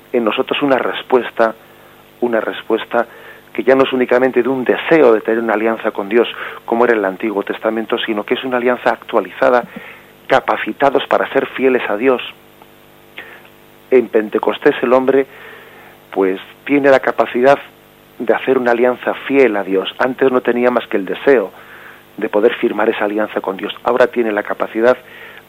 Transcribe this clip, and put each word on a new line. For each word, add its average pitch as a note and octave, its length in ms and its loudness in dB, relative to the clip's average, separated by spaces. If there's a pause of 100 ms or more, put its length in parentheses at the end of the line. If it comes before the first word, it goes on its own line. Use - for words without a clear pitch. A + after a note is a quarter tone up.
(120)
en A#2+ 120 0
nosotros C3 380 -2
una C3+ 160 2
respuesta, A2+ 760 -2 (640)
una A#2 200 0
respuesta A2+ 640 -4 (480)
que - 120 -6
ya C3 100 4
no C3+ 80 4
es B2+ 100 0
únicamente B2 520 2
de B2 40 -4
un C3 160 -2
deseo B2+ 480 4
de G#2 100 2
tener A2+ 180 -2
una A2+ 140 -2
alianza A2 360 -2
con G#2 180 -6
Dios, A2 200 2 (360)
como A#2+ 200 0
era A#2+ 80 4
en A2 80 0
el G2+ 40 0
Antiguo G2 380 -4
Testamento, A2 560 -4
sino G#2+ 240 -4
que B2+ 120 -4
es B2 100 -4
una B2+ 140 -4
alianza B2 320 0
actualizada, A#2+ 760 0 (640)
capacitados B2+ 800 0
para G2 240 0
ser C3+ 140 0
fieles B2+ 440 0
a G#2 60 -2
Dios. B2 260 0 (1700)
En A#2+ 180 4
Pentecostés A2 720 0
el B2 140 2
hombre, C3+ 320 2 (840)
pues, F#2+ 300 0 (240)
tiene C#3 240 2
la C3 120 6
capacidad B2 580 2 (600)
de A2+ 160 0
hacer C3 220 0
una A#2+ 140 0
alianza A#2+ 420 0 (140)
fiel C3 280 4
a G2+ 80 -2
Dios. F#2 360 -2
Antes B2+ 340 0
no B2+ 80 2
tenía B2 300 0
más A#2+ 160 -2
que - 100 -4
el G2 80 -4
deseo G2 480 0 (640)
de G#2 140 -6
poder G#2+ 240 2
firmar G#2+ 340 -2
esa A2 160 -6
alianza G#2+ 380 -4
con F#2+ 160 -6
Dios. G#2 160 -8 (100)
Ahora B2 220 2
tiene A#2 260 -2
la G#2 100 -2
capacidad A2+ 540 0 (520)